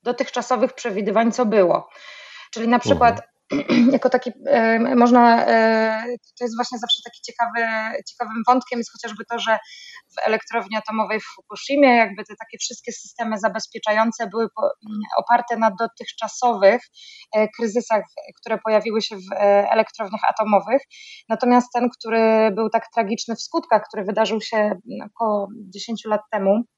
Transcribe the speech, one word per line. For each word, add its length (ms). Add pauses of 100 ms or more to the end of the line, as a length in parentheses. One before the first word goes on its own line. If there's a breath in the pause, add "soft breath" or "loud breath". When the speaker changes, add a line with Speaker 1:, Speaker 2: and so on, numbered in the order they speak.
Speaker 1:
dotychczasowych 680
przewidywań, 600
co 140
było. 420 (640 loud breath)
Czyli 180
na 100
przykład 420 (320)
Speaker 2:
Mhm. 380
Speaker 1:
<clears throat> 20
jako 180
taki, 200 (160)
e, 500
można, 500
e, 580 (340)
to 60
jest 120
właśnie 220
zawsze 260
taki 180
ciekawy, 380 (500)
ciekawym 360
wątkiem 320
jest 140
chociażby 380
to, 80
że 200 (580 loud breath)
w 100
elektrowni 500
atomowej 440
w 40 (100)
Fukushimie 640
jakby 280
te 120
takie 220
wszystkie 340
systemy 460
zabezpieczające 880
były 300
po-, 100
m, 320 (180)
oparte 400
na 140
dotychczasowych, 1120 (520 loud breath)
e, 140
kryzysach, 540 (380)
które 180
pojawiły 440
się 140
w, 160
e, 380
elektrowniach 580
atomowych. 540 (460 loud breath)
Natomiast 440
ten, 160 (100)
który 520
był 200
tak 140 (100)
tragiczny 420
w 60
skutkach, 460
który 160
wydarzył 360
się, 160
mm, 240 (340)
około 340 (220)
dziesięciu 380
lat 120 (100)
temu 320 (160)